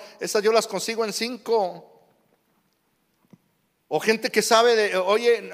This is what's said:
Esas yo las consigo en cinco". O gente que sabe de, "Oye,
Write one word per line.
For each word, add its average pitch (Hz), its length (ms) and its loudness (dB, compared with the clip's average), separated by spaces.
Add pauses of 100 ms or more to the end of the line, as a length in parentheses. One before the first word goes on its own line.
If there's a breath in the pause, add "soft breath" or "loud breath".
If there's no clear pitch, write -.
(200 loud breath)
Esas 202 240 -2
yo 214 80 2
las 220 160 2
consigo 220 380 -4
en 202 80 -6
cinco". 220 880 -4 (1900)
O 156 140 -4
gente 220 280 0
que 220 120 0
sabe 233 340 4
de, 196 220 0
"Oye, 220 440 2 (120)